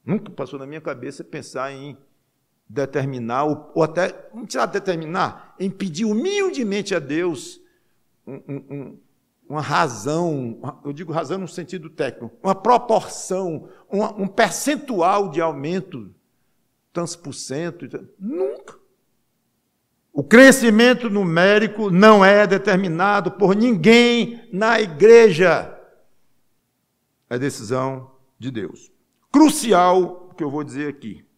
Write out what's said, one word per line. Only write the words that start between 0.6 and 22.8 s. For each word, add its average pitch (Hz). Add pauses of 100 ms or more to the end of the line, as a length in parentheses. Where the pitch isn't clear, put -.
minha 151
cabeça 139
pensar 135
em 135 (720)
determinar, 135
ou, 151
ou -
até, 160
não 226
precisa 240
determinar, 165
em 190
pedir 190
humildemente 233
a 170
Deus 156 (640)
um, 127
um, 139 (160)
um, 143 (500)
uma 147
razão, 143
uma, 127
eu 143
digo 156
razão 160
no 185
sentido 160
técnico, 120
uma 190
proporção, 190 (220)
uma, 202
um 196
percentual 202
de 156
aumento, 151 (800)
tantos 170
por 139
cento, 156
e 127
tal. - (140)
Nunca. - (1300)
O 143
crescimento 233
numérico 202
não 202
é 202
determinado 190